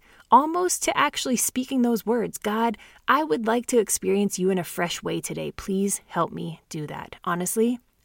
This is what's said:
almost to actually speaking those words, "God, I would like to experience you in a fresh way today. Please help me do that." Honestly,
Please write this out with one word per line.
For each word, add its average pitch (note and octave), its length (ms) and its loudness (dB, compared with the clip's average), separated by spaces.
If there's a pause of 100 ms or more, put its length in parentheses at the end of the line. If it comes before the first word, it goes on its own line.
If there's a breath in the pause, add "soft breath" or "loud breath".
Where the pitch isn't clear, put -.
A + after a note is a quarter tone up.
(320 soft breath)
almost D#4+ 520 4
to - 120 0
actually C4+ 420 0
speaking B3+ 440 -2
those A#3+ 240 2
words, G#3 320 -2
"God, A3+ 400 0 (300 loud breath)
I C#4 160 4
would D4 240 0
like A#3 200 0
to A#3+ 120 4
experience G3 580 0
you F#3 140 2
in F#3 80 2
a E3 40 -4
fresh - 380 -4
way E3 180 -4
today. D#3 320 -8
Please G3 540 -2
help - 260 -2
me E3+ 380 -10
do D3+ 180 -8
that." - 360 -12
Honestly, G3+ 560 0 (260)